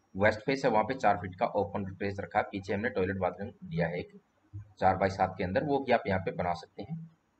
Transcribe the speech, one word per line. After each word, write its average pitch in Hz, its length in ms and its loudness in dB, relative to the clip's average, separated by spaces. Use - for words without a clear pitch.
west 104 220 4
face 135 260 0
है 127 60 6
वहाँ 107 120 4
पे 101 100 -2
चार 101 240 4
feet 98 180 -8
का 120 100 0
ओपन 101 400 -2
space 98 340 -4
रखा - 200 0
है। 120 120 0
पीछे 101 220 -4
हमने 104 160 0
toilet 95 280 0
bathroom 92 340 -2
दिया 82 240 -2
है 87 120 -4
एक - 120 -8
चार 185 180 4
by 98 120 4
सात 95 280 0
के 101 60 -2
अंदर, 98 200 0
वो 139 160 2
भी 139 120 -2
आप 117 160 4
यहाँ 95 120 2
पे 92 120 -4
बना 87 220 -2
सकते - 300 -12
हैं। - 340 -12